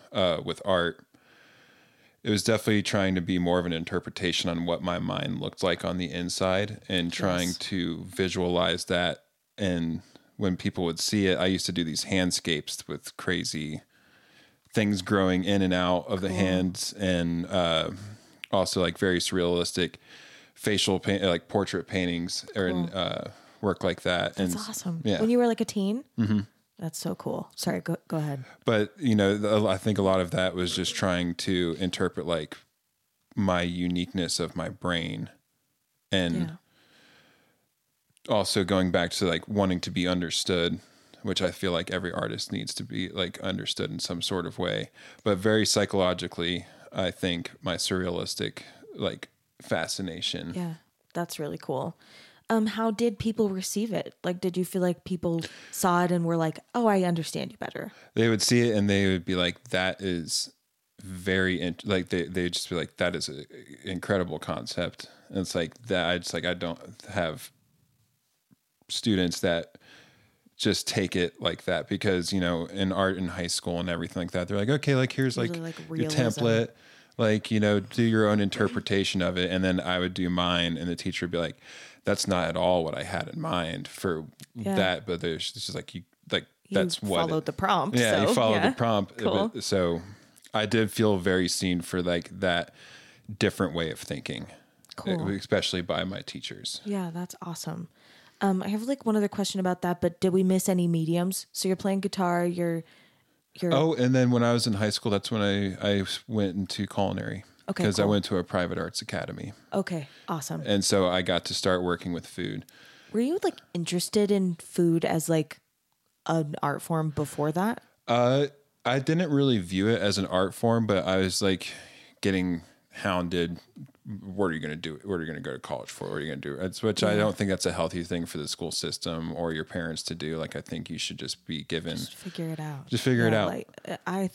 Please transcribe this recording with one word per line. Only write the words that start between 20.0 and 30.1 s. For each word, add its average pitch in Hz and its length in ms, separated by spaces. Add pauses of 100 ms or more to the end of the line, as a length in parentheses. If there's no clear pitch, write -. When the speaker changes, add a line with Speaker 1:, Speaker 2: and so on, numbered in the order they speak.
Speaker 1:
facial 98 440
paint, 101 240
like, 87 260
portrait 95 380
paintings 87 680
or 95 140
in, 87 200
Speaker 2:
Cool. 95 100
Speaker 1:
uh, - 320 (300)
work 95 240
like 87 180
that. 87 340
Speaker 2:
That's 92 180
Speaker 1:
And - 20 (120)
Speaker 2:
awesome. 170 360
Speaker 1:
yeah. 202 160
Speaker 2:
When 226 100
you 240 80
were, 240 80
like, 226 140
a 220 40
teen? 208 400 (140)
Speaker 1:
Mm-hmm. 214 220 (380)
Speaker 2:
That's 160 200
so 170 160
cool. - 420
Sorry, - 240
go, 165 160 (100)
go 160 120
ahead. 143 260 (220)
Speaker 1:
But, 107 320
you 127 160
know, 101 240
the, 107 280
I 95 120
think 107 180
a 101 60
lot 95 180